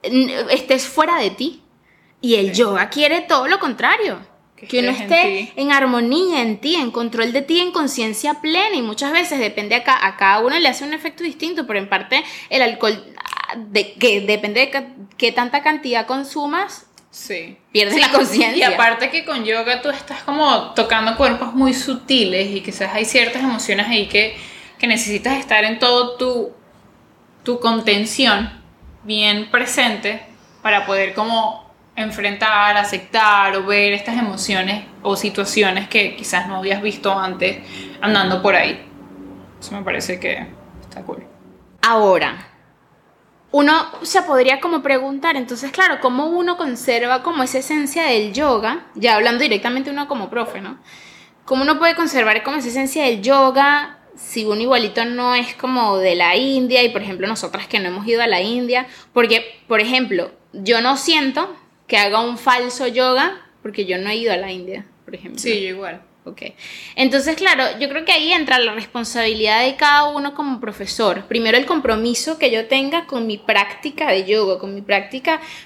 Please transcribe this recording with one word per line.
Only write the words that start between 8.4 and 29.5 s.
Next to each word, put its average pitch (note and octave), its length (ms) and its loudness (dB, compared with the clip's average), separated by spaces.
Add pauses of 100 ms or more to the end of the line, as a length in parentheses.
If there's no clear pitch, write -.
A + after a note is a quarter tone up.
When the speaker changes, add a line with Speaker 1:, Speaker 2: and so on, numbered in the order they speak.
Speaker 1:
plena. F4+ 340 0
Y B3+ 80 -2
muchas C#4 280 -4
veces F4 280 0
depende G#3 340 -2
a B3 100 0
ca-, C4 220 2
a G3 120 -2
cada G3+ 240 4
uno C#4 180 2
le D4+ 100 4
hace C4 140 -4
un D4 100 -6
efecto D#4+ 300 -8
distinto, D#4+ 420 -6
pero G#3 140 -4
en G3 100 -8
parte - 340 0 (280)
el C4 100 2
alcohol, A3 420 0 (140)
ah, - 400 -8
de, G#3 360 -2
que G#3 280 2
depende G#3 380 -2
de C4+ 100 2
ca-, C4+ 160 -4 (320)
qué A#3 140 2
tanta B3 320 0
cantidad C4+ 420 0
consumas, D4 800 -6 (240)
Speaker 2:
Sí. F3 480 -12 (140)
Speaker 1:
pierdes G#3 240 2
Speaker 2:
Sí, D4 60 4
Speaker 1:
la C#4 100 4
conciencia. B3 580 4
Speaker 2:
y - 40 2
aparte A#3 360 2
que D#4+ 160 -4
con C4+ 200 -4
yoga A3+ 360 0
tú C#4+ 80 -2
estás C#4 320 -8
como C#4+ 540 0
tocando A3+ 420 0
cuerpos A#3+ 380 0
muy C4 180 4
sutiles G#3 800 0
y F#3+ 60 -6
quizás G3 320 -6
hay A3 120 -2
ciertas A#3+ 360 0
emociones A3 460 -2
ahí G#3+ 200 0
que, A3 300 0 (400)
que - 80 -2
necesitas A3+ 540 0
estar G#3+ 240 2
en A3+ 160 -2
todo B3 380 2
tu, B3 340 -2 (920)
tu A#3+ 160 -2
contención A3+ 1000 0 (420)
bien G#3+ 460 0
presente A#3 720 0 (400)